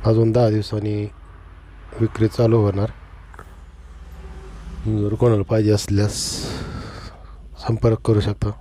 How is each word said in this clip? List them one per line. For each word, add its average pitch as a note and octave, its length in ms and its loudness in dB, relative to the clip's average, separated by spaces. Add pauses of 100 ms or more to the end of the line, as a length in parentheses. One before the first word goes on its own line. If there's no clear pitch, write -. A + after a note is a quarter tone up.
अजून A2+ 260 4
दहा A#2 180 4
दिवसांनी G#2 560 -2 (920)
विक्री A2 280 2
चालू A#2 340 4
होणार. G2+ 240 2 (2000)
जर G#2+ 280 0
कोणाला A2 300 4
पाहिजे G#2+ 280 2
असल्यास - 720 0 (1200)
संपर्क A2+ 340 2
करू A2 180 4
शकता. G#2 300 0 (120)